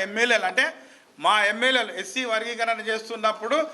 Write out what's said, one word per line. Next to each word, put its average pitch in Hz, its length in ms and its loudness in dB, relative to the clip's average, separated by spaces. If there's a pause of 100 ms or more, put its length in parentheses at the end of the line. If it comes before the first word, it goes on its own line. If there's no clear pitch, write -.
ఎమ్మెల్యేలు, 220 440 2
అంటే 262 160 2 (600)
మా 202 80 6 (180)
ఎమ్మెల్యేలు, 233 400 2 (100)
ఎస్సీ 262 200 -6 (100)
వర్గీకరణ 226 480 -2 (100)
చేస్తున్నప్పుడు 220 680 -2 (160)